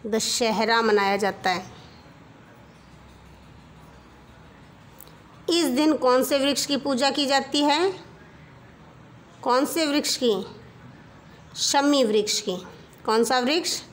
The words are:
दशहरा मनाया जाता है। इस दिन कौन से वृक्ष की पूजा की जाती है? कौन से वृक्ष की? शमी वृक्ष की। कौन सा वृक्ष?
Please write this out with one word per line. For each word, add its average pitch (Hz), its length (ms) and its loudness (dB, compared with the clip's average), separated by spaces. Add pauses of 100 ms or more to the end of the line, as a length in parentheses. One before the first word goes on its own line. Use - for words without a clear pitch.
दशहरा 220 760 0
मनाया 202 340 2
जाता 190 340 -2
है। 180 160 -4 (3750)
इस 339 140 2
दिन 294 320 2
कौन 254 280 2
से 277 140 0
वृक्ष 269 280 0
की 285 100 -2
पूजा 277 340 0
की 285 160 -2
जाती 277 340 0
है? 311 340 2 (1500)
कौन 262 220 2
से 311 220 -2
वृक्ष 285 300 0
की? 202 300 0 (1080)
शमी 285 480 2
वृक्ष 214 360 0
की। 190 160 -6 (500)
कौन 226 180 2
सा 254 140 0
वृक्ष? 302 440 -2 (100)